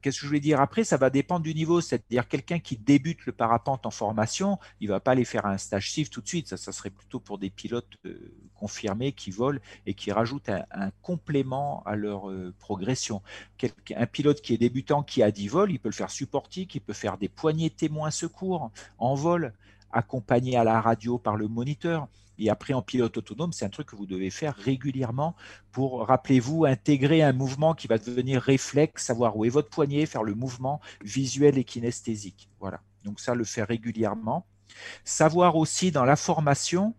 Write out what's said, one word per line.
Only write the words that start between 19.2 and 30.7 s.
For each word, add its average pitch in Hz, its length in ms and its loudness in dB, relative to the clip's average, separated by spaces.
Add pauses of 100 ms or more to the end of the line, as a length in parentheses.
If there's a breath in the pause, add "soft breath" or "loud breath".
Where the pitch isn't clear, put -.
accompagné 123 640 2
à 117 80 6
la 113 160 6
radio 113 360 0
par 107 200 0
le 107 100 -2
moniteur. 143 600 -4 (280 soft breath)
Et 208 120 2
après, - 240 0
en 127 80 0
pilote 120 360 0
autonome, 123 360 -6
c'est - 100 -6
un 101 60 -4
truc - 180 -10
que - 80 -20
vous 101 100 -10
devez 95 240 -4
faire 143 260 -6
régulièrement 135 840 -2 (340 loud breath)
pour, 127 340 -2
rappelez-vous, 131 600 4
intégrer 143 560 4
un 143 120 6
mouvement 135 400 2
qui - 140 -8
va 113 100 4
devenir 123 440 0
réflexe, - 640 2
savoir 117 320 0
où 107 80 2
est 120 40 4
votre 143 200 2
poignet, 147 360 0
faire 123 180 -4
le 104 120 -2
mouvement 131 460 -4 (200 loud breath)